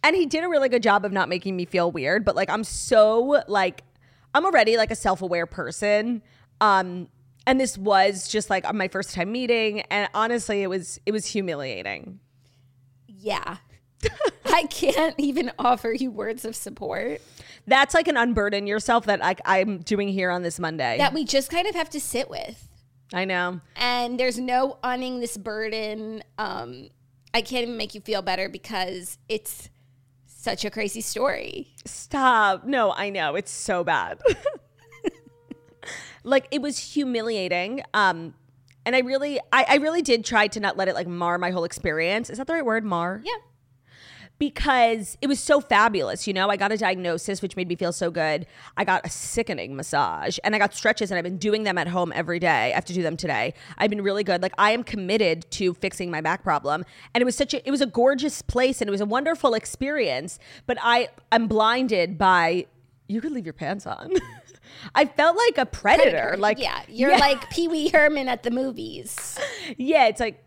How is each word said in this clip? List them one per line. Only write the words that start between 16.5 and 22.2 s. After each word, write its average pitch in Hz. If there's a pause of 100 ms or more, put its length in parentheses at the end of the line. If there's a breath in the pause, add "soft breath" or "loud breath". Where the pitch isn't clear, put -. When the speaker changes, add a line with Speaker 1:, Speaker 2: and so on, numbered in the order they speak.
Speaker 2:
support. - (480 loud breath)
Speaker 1:
That's, 269
like, 330
an 302
unburden 202
yourself 208
that, 180
like, 180
I'm 190
doing 202
here 190
on 180
this 170
Monday. 156
Speaker 2:
That 277
we 311
just 269
kind 349
of 359
have 330
to 302
sit -